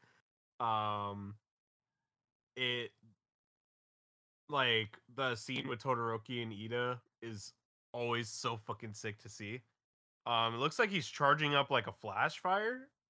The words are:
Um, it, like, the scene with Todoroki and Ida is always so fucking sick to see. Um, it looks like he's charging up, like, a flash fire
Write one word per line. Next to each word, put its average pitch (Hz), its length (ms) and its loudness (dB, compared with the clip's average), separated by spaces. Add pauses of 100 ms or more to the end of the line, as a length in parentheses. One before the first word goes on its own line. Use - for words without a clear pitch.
(600)
Um, 104 760 -2 (1200)
it, 123 360 -2 (1600)
like, 120 480 2 (180)
the 127 200 0
scene 127 320 -4
with 120 140 -4
Todoroki 117 600 -2
and 113 100 -6
Ida 120 480 -2 (200)
is 113 320 -10 (380)
always 120 380 0
so 117 280 -4
fucking 110 360 -8
sick 107 260 -8
to 110 100 -16
see. 110 320 -10 (640)
Um, 113 300 4
it - 20 -2
looks 143 220 0
like 220 100 6
he's 185 180 -2
charging 147 480 4
up, 143 140 4
like, 123 180 2
a 120 60 -6
flash 113 460 -2
fire 220 500 0 (200)